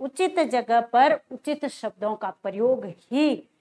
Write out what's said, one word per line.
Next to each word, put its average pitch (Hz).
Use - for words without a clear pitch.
उचित 330
जगह 233
पर 262
उचित 294
शब्दों 208
का 202
प्रयोग 208
ही 262